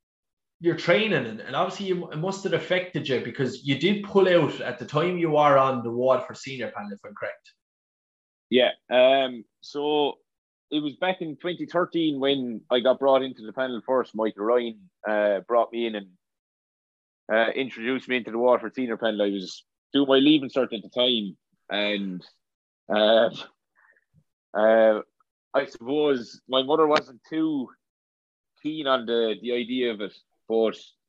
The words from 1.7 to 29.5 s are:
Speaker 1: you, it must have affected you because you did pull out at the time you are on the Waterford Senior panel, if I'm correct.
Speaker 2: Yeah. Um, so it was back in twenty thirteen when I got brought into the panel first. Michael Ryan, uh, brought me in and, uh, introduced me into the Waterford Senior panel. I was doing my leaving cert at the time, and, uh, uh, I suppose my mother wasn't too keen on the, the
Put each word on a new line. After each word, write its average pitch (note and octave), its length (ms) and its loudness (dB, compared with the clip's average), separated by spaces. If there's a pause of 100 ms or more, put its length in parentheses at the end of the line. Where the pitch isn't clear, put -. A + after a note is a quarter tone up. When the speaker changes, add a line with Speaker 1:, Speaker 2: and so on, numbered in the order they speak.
Speaker 1:
you, F3 240 -4
it D3+ 60 -8
must F#3 260 -6
have F3 100 -2
affected E3 560 -2
you A#2+ 120 0
because A#2+ 440 -6
you C#3 140 0
did G3+ 240 0
pull F#3+ 260 4
out E3 320 4
at A#2+ 160 -6
the A#2+ 80 -10
time E3+ 320 -2
you D#3+ 200 0
are D3 200 6
on C3 240 2
the A#2 80 -6
Waterford B2 480 0
Senior B2 380 -10
panel, G#2 160 -12
if G2+ 120 -16
I'm G#2 120 -18
correct. - 380 -14 (1000)
Speaker 2:
Yeah. A#2+ 200 4 (200)
Um, B2+ 540 4 (160)
so D3 540 -2 (560)
it D3+ 120 -2
was C#3 140 -8
back F#3 240 -2
in D#3+ 160 -10
twenty D#3+ 280 -8
thirteen E3 540 -2
when C3 400 -2 (100)
I B2 120 2
got B2 180 2
brought C3+ 240 4
into B2+ 220 -12
the A2 80 -14
panel B2+ 340 -6
first. B2+ 260 -2
Michael G#2+ 300 -4
Ryan, A#2 340 0 (300)
uh, G#2 400 2
brought A#2 240 2
me A#2 160 -4
in G#2+ 80 -4
and, G2+ 120 -8 (1200)
uh, A2 200 2
introduced B2 580 -6
me B2+ 80 0
into A2 140 -8
the A2 60 -6
Waterford A#2 380 2
Senior A#2 220 -4
panel. G#2+ 240 -2
I G2+ 80 2
was G2 340 -8 (300)
doing C#3 160 2
my C3+ 80 6
leaving C#3 320 4
cert B2 240 -2
at G#2+ 100 -8
the F2 60 -20
time, A#2+ 480 -2 (320)
and, G2+ 520 -4 (720)
uh, G#2+ 360 4 (1200)
uh, A2 460 6 (540)
I C#3 140 0
suppose C3+ 840 -2
my C3 120 2
mother D#3 260 2
wasn't D3 420 -2
too D#3 400 -4 (920)
keen D#3 240 -8
on C3 200 0
the, A2+ 360 0
the A#2+ 120 -4